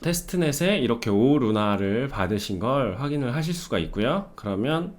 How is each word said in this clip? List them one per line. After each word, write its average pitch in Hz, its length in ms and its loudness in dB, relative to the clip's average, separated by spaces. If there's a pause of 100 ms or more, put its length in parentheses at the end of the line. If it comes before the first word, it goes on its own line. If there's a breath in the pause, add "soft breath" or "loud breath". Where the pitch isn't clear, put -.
테스트넷에 175 760 0
이렇게 117 320 0
오 123 280 6
루나를 107 720 2
받으신 98 520 -2
걸 117 400 0
확인을 139 340 -2
하실 160 200 -2
수가 - 260 -4
있고요. 120 560 -2
그러면 139 640 -2